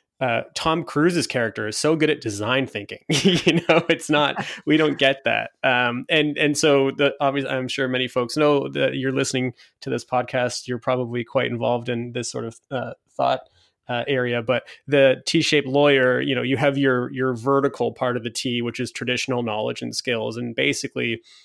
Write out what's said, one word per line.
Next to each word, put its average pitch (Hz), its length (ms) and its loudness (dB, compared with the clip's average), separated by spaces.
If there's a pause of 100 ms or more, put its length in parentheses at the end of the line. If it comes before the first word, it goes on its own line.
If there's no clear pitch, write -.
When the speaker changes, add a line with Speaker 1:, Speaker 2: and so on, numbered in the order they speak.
(240)
Speaker 1:
uh, 117 200 0 (120)
Tom 165 300 0
Cruise's 160 420 2
character 113 400 -2
is 107 100 -6
so 160 200 2
good 156 120 2
at - 120 -2
design 113 440 -2
thinking. 104 340 -10 (100)
<laughs> - 0 -
You 170 580 2
know, 156 220 4
it's 160 200 0
not, 147 360 2 (100)
Speaker 2:
<laughs> - 100 -16
Speaker 1:
we 151 120 4
don't 151 200 2
get 135 280 2
that. 110 260 -2 (120)
Um, 123 440 0
and, 151 300 2
and 147 200 0
so 139 340 4
the, 143 280 2
obvious-, 139 260 0
I'm 131 220 -4
sure 131 220 -4
many 127 180 0
folks 123 300 -2
know 143 320 2
that 139 260 0
you're 131 160 -2
listening 127 420 -2 (280)
to - 80 -8
this 127 160 -4
podcast, 123 600 -2
you're 120 140 -6
probably 120 460 -2
quite 123 260 -2
involved 120 380 -2
in 120 240 -4
this 123 180 -6
sort 120 140 -8
of, 113 120 -12 (140)
uh, 123 220 -6 (160)
thought, 131 400 -2 (400)
uh, 120 180 -2
area, 123 340 0
but 120 220 0 (240)
the 135 380 6
T-shaped 147 420 2
lawyer, 131 540 4
you 135 140 -2
know, 123 60 -2
you 127 140 -2
have 139 220 2
your, 131 340 2
your 131 220 -2
vertical 135 580 0
part 123 240 -2
of 117 80 -6
the 120 60 -4
T, 120 320 -4
which 117 180 -6
is 123 140 -6
traditional 123 500 -2
knowledge 110 380 -4
and 117 120 -8
skills, 113 440 -4
and 120 180 -8
basically, 127 680 -2 (240)